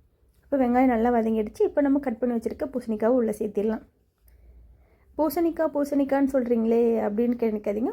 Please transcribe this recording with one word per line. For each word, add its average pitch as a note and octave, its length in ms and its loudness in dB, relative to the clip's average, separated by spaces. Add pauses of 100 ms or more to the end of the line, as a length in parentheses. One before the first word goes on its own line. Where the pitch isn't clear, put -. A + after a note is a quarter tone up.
(400)
இப்போ - 180 -2
வெங்காயம் B3+ 360 4
நல்லா A3+ 180 2
வதங்கிடுச்சு. A3 520 0
இப்போ D4 180 0
நம்ம C#4+ 180 2
கட் B3 200 -6
பண்ணி A#3+ 160 -2
வச்சிருக்க A#3 320 -6
பூசணிக்காவை A#3 480 -2
உள்ள A3+ 160 2
சேர்த்திடலாம். G#3 520 -4 (1300)
"பூசணிக்காய், D#4+ 540 0
பூசணிக்கான்னு C#4 600 0
சொல்றீங்களே" A#3 500 2 (180)
அப்படின்னு A3 420 0
நினைக்காதீங்க. G#3+ 520 -2